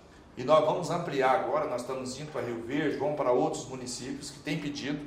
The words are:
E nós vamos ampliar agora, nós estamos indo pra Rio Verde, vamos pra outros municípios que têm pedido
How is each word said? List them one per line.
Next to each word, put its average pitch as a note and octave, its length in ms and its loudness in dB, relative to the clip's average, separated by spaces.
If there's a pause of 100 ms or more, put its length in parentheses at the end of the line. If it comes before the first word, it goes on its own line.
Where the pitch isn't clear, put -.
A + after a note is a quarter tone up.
(360)
E B2 80 -6
nós D3+ 220 8
vamos E3+ 240 0
ampliar C3 440 2
agora, B2+ 320 2
nós B2 140 -2
estamos C3 400 -6
indo - 100 -10
pra A#2+ 120 -4
Rio A#2+ 200 -4
Verde, C#3 360 0
vamos D3 180 0
pra B2+ 160 2
outros D3 340 2
municípios B2+ 640 -8
que - 100 -16
têm D#3+ 180 -2
pedido C#3+ 480 -4